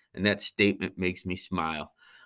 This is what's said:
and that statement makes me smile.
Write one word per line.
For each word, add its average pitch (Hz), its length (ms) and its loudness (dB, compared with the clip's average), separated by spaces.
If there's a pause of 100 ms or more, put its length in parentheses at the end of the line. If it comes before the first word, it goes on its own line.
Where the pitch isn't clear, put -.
(140)
and 92 140 -6
that 101 140 2
statement - 540 2
makes 92 300 -2
me 90 100 -4
smile. 80 560 -4 (340)